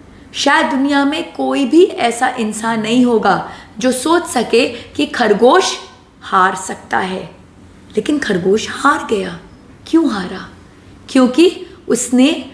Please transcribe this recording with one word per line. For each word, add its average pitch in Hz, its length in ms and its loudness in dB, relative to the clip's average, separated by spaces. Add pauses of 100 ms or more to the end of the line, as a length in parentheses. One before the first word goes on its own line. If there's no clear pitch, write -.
(340)
शायद 294 320 2
दुनिया 277 400 0
में 320 280 -4
कोई 269 320 -2
भी 320 200 6
ऐसा - 420 -2
इंसान 220 540 -4
नहीं 240 240 2
होगा 202 460 2 (280)
जो 254 120 2
सोच 330 340 0
सके 240 420 0
कि - 380 -6
खरगोश 247 680 2 (460)
हार 190 340 0
सकता - 420 -6
है, 185 380 -6 (640)
लेकिन 285 220 -2
खरगोश 196 500 0
हार 294 400 -2
गया। 180 300 -4 (480)
क्यों 311 240 2
हारा? 190 380 -8 (600)
क्योंकि 262 560 2 (220)
उसने 254 680 0